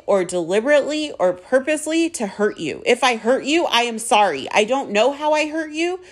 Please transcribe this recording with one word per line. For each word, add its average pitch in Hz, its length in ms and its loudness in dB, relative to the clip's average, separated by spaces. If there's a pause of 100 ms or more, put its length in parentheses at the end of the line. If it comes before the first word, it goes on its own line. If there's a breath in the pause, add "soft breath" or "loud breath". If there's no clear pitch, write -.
or 190 180 2
deliberately 196 880 0
or - 200 2
purposely 302 800 0
to 226 160 -6
hurt 202 320 -2
you. 131 280 -6
If 240 160 2
I 247 140 2
hurt 226 280 0
you, 311 220 0
I 233 160 0
am 233 160 -4
sorry. 208 540 2
I 214 120 4
don't 254 260 -2
know 220 220 4
how 302 200 -2
I 302 160 0
hurt 311 240 -6
you, 349 280 -4 (120)